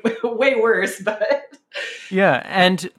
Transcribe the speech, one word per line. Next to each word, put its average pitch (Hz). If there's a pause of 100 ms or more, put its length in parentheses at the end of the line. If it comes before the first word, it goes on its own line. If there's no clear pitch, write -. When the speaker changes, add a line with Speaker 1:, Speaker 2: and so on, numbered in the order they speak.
(120)
Speaker 1:
<laughs> -
way 247
worse. 214
But 214 (640)
Speaker 2:
Yeah, 185
and 185